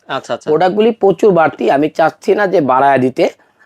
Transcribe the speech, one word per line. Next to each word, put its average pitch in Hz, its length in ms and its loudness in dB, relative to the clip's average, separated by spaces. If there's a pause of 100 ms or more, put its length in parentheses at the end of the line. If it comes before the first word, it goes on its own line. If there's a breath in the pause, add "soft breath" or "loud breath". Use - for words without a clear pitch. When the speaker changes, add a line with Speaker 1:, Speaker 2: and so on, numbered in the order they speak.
Speaker 1:
আচ্ছা, 131 260 -8
আচ্ছা। 117 160 -8
Speaker 2:
প্রোডাক্টগুলি 185 420 0
প্রচুর 196 400 0
বাড়তি, 160 400 0
আমি 147 180 0
চাচ্ছি 165 460 -2
না 202 120 0
যে 180 140 0
বাড়ায় 135 380 2
দিতে। 131 300 -2 (360 soft breath)